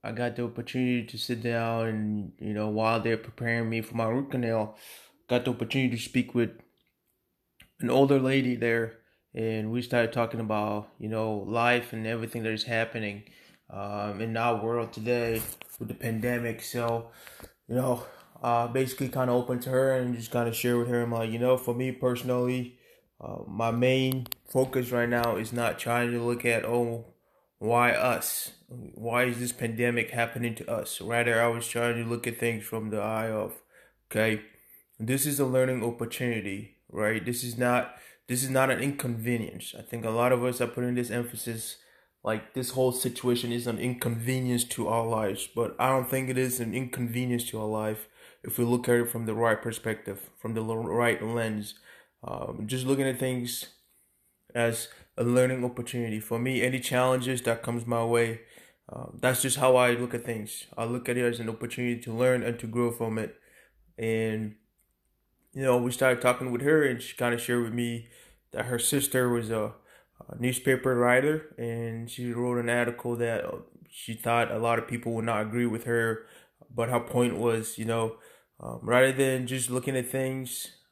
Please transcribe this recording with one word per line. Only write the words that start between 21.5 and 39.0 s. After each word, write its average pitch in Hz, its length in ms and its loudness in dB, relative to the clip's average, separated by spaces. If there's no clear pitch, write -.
for 123 180 -2
me 127 200 -2
personally, 123 840 0
uh, - 260 -10
my 113 240 0
main 131 560 2
focus 127 420 0
right 120 160 2
now 120 300 2
is 117 160 -6
not 120 260 -2
trying 120 320 0
to 120 80 0
look 120 240 -2
at, 117 220 2
oh, 117 480 0
why 117 340 4
us? - 640 0
Why 120 560 -2
is 120 160 0
this 123 140 -4
pandemic 120 560 0
happening 117 460 -2
to - 140 -10
us?" - 300 -4
Rather, 117 420 2
I 120 60 6
was 117 180 0
trying 117 300 0
to 117 140 -4
look 117 180 -2
at 113 100 -4
things 113 280 0
from 110 240 -6
the 104 100 -2
eye 110 300 -2
of, 104 320 -4
okay, 107 300 2
this 127 260 0
is 143 140 0
a 139 60 6
learning 127 360 2
opportunity, 113 960 -4
right? 110 360 0
This 120 180 -2
is 117 140 -6
not, 123 380 2
this 127 160 0
is 135 60 -4
not 131 200 4
an 117 100 2
inconvenience. 120 1000 -2